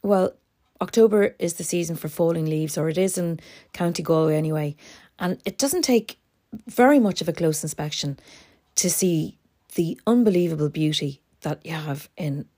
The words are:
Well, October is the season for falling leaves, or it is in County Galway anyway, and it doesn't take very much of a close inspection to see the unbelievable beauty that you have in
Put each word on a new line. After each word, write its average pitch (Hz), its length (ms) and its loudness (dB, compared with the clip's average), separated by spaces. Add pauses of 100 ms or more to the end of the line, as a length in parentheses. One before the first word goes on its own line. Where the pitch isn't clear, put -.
Well, 190 300 2 (480)
October 208 580 4
is 170 160 -2
the 175 80 -8
season 170 320 -4
for 160 140 -8
falling 165 360 0
leaves, 156 320 -2
or 156 120 -2
it 160 80 -4
is 190 200 0
in 170 220 -4 (340)
County 170 300 -4
Galway 160 320 2
anyway, 156 400 -2 (420)
and 180 280 -4
it 196 120 -8
doesn't 285 240 -2
take 233 380 0 (480)
very 269 320 6
much 202 220 0
of 165 60 -4
a 165 60 -2
close 156 300 0
inspection 151 560 -6 (560)
to 180 140 0
see 165 480 0 (360)
the 170 320 -2
unbelievable 175 640 2
beauty 151 520 -2 (200)
that 147 240 -8
you 160 80 -10
have 151 340 -8 (100)
in 147 280 -6 (120)